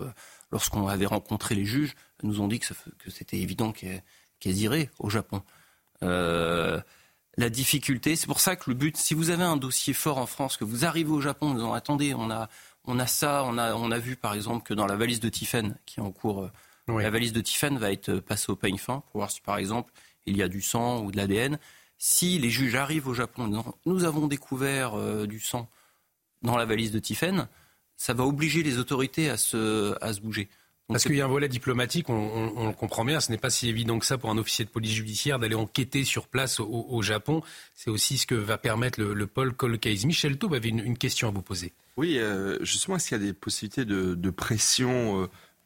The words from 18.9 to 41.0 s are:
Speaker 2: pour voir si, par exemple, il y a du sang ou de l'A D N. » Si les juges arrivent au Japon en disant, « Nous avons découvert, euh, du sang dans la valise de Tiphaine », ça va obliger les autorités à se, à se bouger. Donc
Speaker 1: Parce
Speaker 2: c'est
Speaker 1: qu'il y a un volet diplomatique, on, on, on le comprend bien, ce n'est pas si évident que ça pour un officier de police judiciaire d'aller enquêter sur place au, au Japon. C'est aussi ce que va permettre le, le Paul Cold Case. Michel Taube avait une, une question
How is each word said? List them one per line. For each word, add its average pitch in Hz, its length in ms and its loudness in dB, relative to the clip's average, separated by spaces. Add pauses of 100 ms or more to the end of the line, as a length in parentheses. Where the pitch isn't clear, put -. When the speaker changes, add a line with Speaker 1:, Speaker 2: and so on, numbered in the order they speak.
Speaker 2:
pour 104 100 -6
voir 101 100 -2
si, - 100 -8
par 101 160 -2
exemple, 104 340 -2 (360)
il 98 100 0
y 98 60 2
a 92 60 2
du 95 120 -6
sang 120 420 0
ou 101 80 -4
de 98 60 -4
l'A 101 100 0
D 98 100 2
N. » 139 220 0 (400)
Si 180 400 2
les 120 120 2
juges 117 240 2
arrivent 139 340 0
au 127 60 -2
Japon 120 300 -4
en 110 40 -2
disant, « 113 260 -4 (120)
Nous 180 180 2
avons 156 220 2
découvert, 135 720 -2
euh, 107 280 -2
du 107 140 -8
sang 120 300 -6 (720)
dans 120 160 2
la 117 80 2
valise 110 240 2
de 107 80 0
Tiphaine », 160 500 0 (480)
ça - 160 -2
va 123 120 2
obliger 147 400 2
les 127 140 2
autorités 135 520 0
à 113 80 -2
se, 107 680 2
à 110 80 0
se 98 80 -6
bouger. 107 280 -4 (400)
Donc 113 60 0
Speaker 1:
Parce 120 100 4
Speaker 2:
c'est - 60 4
Speaker 1:
qu'il 143 80 4
y - 20 4
a 139 60 2
un - 20 2
volet 143 200 2
diplomatique, 123 600 0
on, 120 40 2
on, 110 420 0
on 117 100 0
le 107 60 0
comprend 113 320 -2
bien, 147 160 2
ce - 100 0
n'est 110 80 0
pas 127 120 -2
si - 180 0
évident 113 320 0
que - 40 0
ça 131 140 0
pour 117 120 -4
un 107 60 2
officier 110 280 0
de 101 60 -10
police 110 200 -2
judiciaire 110 480 -2
d'aller 110 160 0
enquêter 123 480 0
sur - 240 0
place 127 320 0
au, 110 80 -2
au 117 360 -2
Japon. 107 400 0 (320)
C'est - 140 -10
aussi 113 300 0
ce - 80 0
que 131 80 0
va 107 240 2
permettre 117 400 0
le, 104 160 0
le 104 140 0
Paul 131 260 0
Cold 117 240 0
Case. 107 260 0
Michel 151 320 2
Taube 180 180 0
avait 113 160 0
une, 113 100 0
une 117 180 -2
question 123 300 0